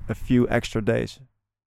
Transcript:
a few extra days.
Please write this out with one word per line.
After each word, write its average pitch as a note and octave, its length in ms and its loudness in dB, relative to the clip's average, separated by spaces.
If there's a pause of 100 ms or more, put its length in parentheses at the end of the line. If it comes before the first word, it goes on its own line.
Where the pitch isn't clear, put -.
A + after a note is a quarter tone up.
a A2 60 -4
few B2 340 2
extra A2+ 340 -2
days. A#2 380 -2 (460)